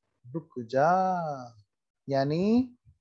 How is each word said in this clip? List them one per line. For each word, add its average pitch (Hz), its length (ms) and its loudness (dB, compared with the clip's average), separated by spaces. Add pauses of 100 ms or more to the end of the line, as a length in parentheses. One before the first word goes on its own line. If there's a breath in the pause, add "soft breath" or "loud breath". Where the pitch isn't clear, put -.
(260)
"रुक 139 420 -12
जा।" 135 220 2 (1160)
यानी 170 680 2 (260)